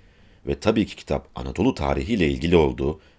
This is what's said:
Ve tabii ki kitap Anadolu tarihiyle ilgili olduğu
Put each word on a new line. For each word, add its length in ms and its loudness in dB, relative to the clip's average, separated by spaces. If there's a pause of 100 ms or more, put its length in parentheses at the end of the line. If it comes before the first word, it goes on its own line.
(480)
Ve 120 -4
tabii 260 2
ki 100 -14
kitap 400 -6
Anadolu 380 -2
tarihiyle 560 0
ilgili 260 0
olduğu 460 2 (180)